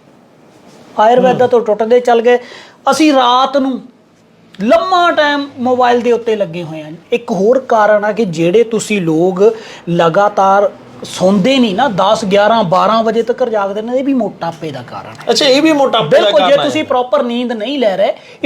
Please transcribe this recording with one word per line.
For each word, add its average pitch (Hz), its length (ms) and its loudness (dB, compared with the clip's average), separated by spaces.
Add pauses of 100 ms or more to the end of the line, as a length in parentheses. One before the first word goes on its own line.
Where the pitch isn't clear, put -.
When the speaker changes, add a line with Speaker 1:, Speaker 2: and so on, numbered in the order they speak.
(1000)
Speaker 1:
ਆਯੁਰਵੈਦਾ 247 460 2
Speaker 2:
ਹੂੰ। 240 60 0
Speaker 1:
ਤੋਂ 240 100 2
ਟੁੱਟਦੇ 220 400 0
ਚੱਲ 240 200 2
ਗਏ। 240 180 2 (520)
ਅਸੀਂ 302 220 2
ਰਾਤ 262 440 2
ਨੂੰ 262 260 -4 (800)
ਲੰਮਾ 339 500 2
ਟਾਈਮ 285 480 -2
ਮੋਬਾਈਲ 247 420 0
ਦੇ 240 120 0
ਉੱਤੇ 226 240 -2
ਲੱਗੇ 175 260 -6
ਹੋਏ 156 200 -12
ਆ। 151 80 -16 (220)
ਇੱਕ 240 180 -4
ਹੋਰ 214 280 2
ਕਾਰਨ 214 460 2
ਆ 214 80 -2
ਕਿ 214 120 -2
ਜਿਹੜੇ 175 400 0
ਤੁਸੀਂ 214 380 -4
ਲੋਕ 180 520 2 (340)
ਲਗਾਤਾਰ 196 840 2 (340)
ਸੌਂਦੇ 202 540 0
ਨਹੀਂ 233 160 2
ਨਾ, 247 140 0
ਦਸ, 202 360 0
ਗਿਆਰਾਂ, 208 400 2
ਬਾਰਾਂ 185 380 2
ਵਜੇ 226 200 0
ਤੱਕ 240 220 -2
ਜਾਗਦੇ 208 380 -4
ਨੇ, 247 160 -4
ਇਹ 277 60 -4
ਵੀ 277 100 0
ਮੋਟਾਪੇ 170 560 -6
ਦਾ 123 120 -12
ਕਾਰਨ - 280 -16
ਹੈ। - 200 -6
Speaker 2:
ਅੱਛਾ, 240 160 2
ਇਹ 269 160 4
ਵੀ 320 100 4
ਮੋਟਾਪੇ 233 380 0
ਦਾ 285 100 6
Speaker 1:
ਬਿਲਕੁਲ, 302 260 2
ਜੇ 277 100 0
Speaker 2:
ਕਾਰਨ 294 120 -2
Speaker 1:
ਤੁਸੀਂ 294 120 -4
Speaker 2:
ਹੈ। 302 60 -6
Speaker 1:
ਪ੍ਰੋਪਰ 254 360 -2
ਨੀਂਦ 240 300 -4
ਨਹੀਂ 240 260 -6
ਲੈ 208 180 0
ਰਹੇ, 220 180 0 (320)